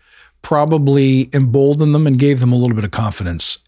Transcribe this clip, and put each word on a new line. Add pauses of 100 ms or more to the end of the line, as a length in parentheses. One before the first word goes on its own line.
(420)
probably
emboldened
them
and
gave
them
a
little
bit
of
confidence